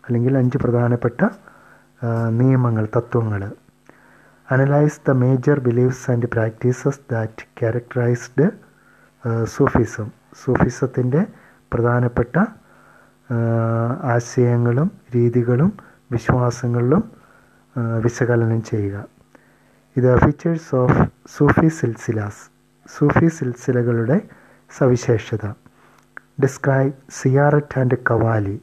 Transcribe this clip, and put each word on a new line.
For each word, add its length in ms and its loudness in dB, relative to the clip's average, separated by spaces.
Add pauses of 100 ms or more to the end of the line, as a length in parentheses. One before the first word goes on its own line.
അല്ലെങ്കിൽ 320 0
അഞ്ച് 200 0
പ്രധാനപ്പെട്ട, 680 0 (800)
ആ, 260 -2
നിയമങ്ങൾ, 580 2 (100)
തത്വങ്ങൾ. 540 -2 (1040)
Analyze 560 2
the 160 2
major 420 2
beliefs 460 0
and 100 -2
practices 680 -2
that 520 -8 (180)
characterized, 880 0 (760)
ആ, 180 -2
Sufism. 680 -2 (340)
സൂഫിസത്തിൻ്റെ 800 0 (480)
പ്രധാനപ്പെട്ട, 640 0
ആ, 1000 -6 (680)
ആശയങ്ങളും 880 0 (240)
രീതികളും 580 2 (380)
വിശ്വാസങ്ങളിലും, 1000 0 (680)
ആ, 180 -4
വിശകലനം 680 0
ചെയ്യുക. 420 -6 (920)
ഇത് 180 4
features 680 0
of 260 0 (300)
Sufi 260 4
silsilas. 680 -4 (640)
Sufi 300 2
സിൽസിലകളുടെ 920 -2 (560)
സവിശേഷത. 680 0 (960)
Describe 500 0 (180)
സിയാറത്ത് 720 2
and 160 2 (120)
ഖവാലി. 520 0